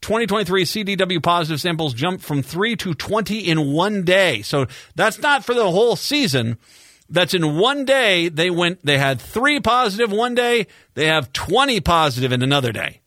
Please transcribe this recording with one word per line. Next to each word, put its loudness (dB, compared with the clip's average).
twenty -2
twenty-three 0
C -4
D -4
W 0
positive 0
samples -2
jumped -4
from -2
three -2
to -4
twenty -2
in 0
one 0
day. 2
So -2
that's 0
not 0
for -2
the 2
whole 4
season. 0
That's 0
in 0
one 2
day. 2
They 0
went, -2
they 2
had 0
three 0
positive 0
one -2
day. 0
They -2
have 0
twenty 0
positive 2
in 0
another 0
day. -8